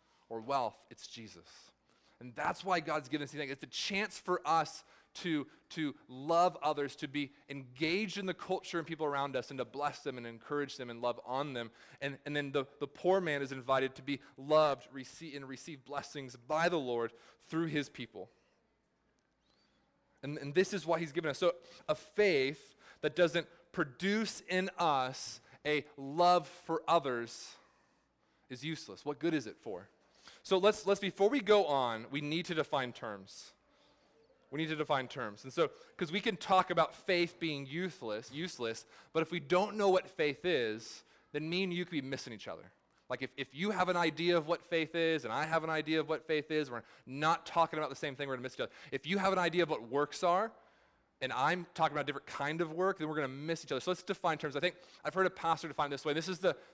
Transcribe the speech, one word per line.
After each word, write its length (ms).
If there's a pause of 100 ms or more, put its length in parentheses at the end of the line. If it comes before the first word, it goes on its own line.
(280)
or 140
wealth, 340 (140)
it's 180
Jesus. 400 (720)
And 160
that's 280
why 180
God's 280
given 160
us 60
these 80
things. 120
It's 120
a 20
chance 540
for 260
us 380 (320)
to, 320 (240)
to 240 (120)
love 540
others, 360
to 100
be 240 (180)
engaged 720
in 80
the 80
culture 420
and 80
people 220
around 280
us, 140
and 80
to 80
bless 360
them 180
and 80
encourage 500
them 140
and 100
love 240
on 280
them. 180 (280)
And, 280
and 80
then 160
the, 140 (140)
the 60
poor 360
man 200
is 100
invited 440
to 80
be 160 (180)
loved, 560
receive, 420
and 140
receive 340
blessings 520
by 340
the 80
Lord 340 (380)
through 180
his 220
people. 400 (1900)
And, 160
and 160
this 200
is 120
why 140
he's 120
given 200
us. 80
So 160 (340)
a 60
faith 800 (260)
that 140
doesn't 320 (240)
produce 760
in 300
us 640 (240)
a 200 (120)
love 500 (180)
for 220
others 680 (960)
is 120
useless. 400
What 140
good 160
is 140
it 100
for? 320 (540)
So 160
let's, 260
let's, 140
before 300
we 100
go 260
on, 460
we 100
need 240
to 80
define 400
terms. 600 (960)
We 80
need 100
to 60
define 320
terms. 360
And 80
so, 200 (260)
'cause 140
we 80
can 180
talk 320
about 240
faith 460
being 260
useless, 680
useless, 540 (280)
but 100
if 80
we 80
don't 380
know 120
what 180
faith 380
is, 580 (280)
then 180
me 140
and 100
you 120
could 80
be 80
missing 320
each 140
other. 240 (380)
Like, 120
if, 140
if 200
you 160
have 180
an 80
idea 400
of 100
what 140
faith 340
is, 300
and 80
I 120
have 180
an 60
idea 300
of 80
what 200
faith 240
is, 180
we're 140 (220)
not 400
talking 320
about 120
the 60
same 200
thing, 120
we're 80
gonna 80
miss 120
each 60
other. 100 (200)
If 140
you 120
have 160
an 60
idea 240
of 60
what 200
works 340
are, 280 (720)
and 120
I'm 400
talking 200
about 100
a 40
different 200
kind 340
of 100
work, 280
then 80
we're 80
gonna 120
miss 360
each 80
other. 100
So 100
let's 120
define 340
terms. 180
I 40
think 160 (280)
I've 100
heard 120
a 40
pastor 380
define 200
it 40
this 140
way. 80
This 160
is 100
the, 160 (180)